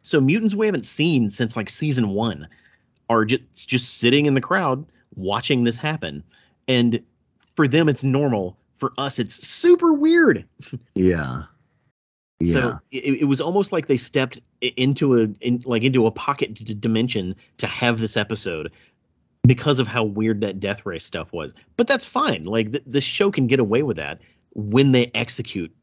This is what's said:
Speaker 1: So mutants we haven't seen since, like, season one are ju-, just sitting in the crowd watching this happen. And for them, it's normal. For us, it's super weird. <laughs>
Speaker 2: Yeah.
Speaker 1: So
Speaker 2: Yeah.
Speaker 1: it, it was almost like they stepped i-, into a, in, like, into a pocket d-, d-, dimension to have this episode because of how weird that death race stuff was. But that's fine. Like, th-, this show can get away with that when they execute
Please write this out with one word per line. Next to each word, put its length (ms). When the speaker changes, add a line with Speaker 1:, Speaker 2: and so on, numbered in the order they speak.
Speaker 1:
So 180
mutants 340
we 120
haven't 200
seen 440
since, 260
like, 140
season 400
one 380
are 160
ju-, 140
just 440
sitting 280
in 80
the 60
crowd 460
watching 500
this 140
happen. 440
And 340
for 100
them, 220
it's 160
normal. 540
For 220
us, 220
it's 140
super 460
weird. 520
<laughs> 240
Speaker 2:
Yeah. 500
Speaker 1:
So 360
Speaker 2:
Yeah. 100
Speaker 1:
it, 220
it 20
was 160
almost 320
like 140
they 100
stepped 440
i-, 140
into 440
a, 80
in, 240
like, 200
into 220
a 40
pocket 440
d-, 100
d-, 100
dimension 600
to 100
have 300
this 180
episode 560
because 320
of 80
how 180
weird 360
that 200
death 260
race 180
stuff 280
was. 220
But 100
that's 200
fine. 380
Like, 280
th-, 140
this 180
show 260
can 160
get 140
away 220
with 160
that 220
when 380
they 220
execute 680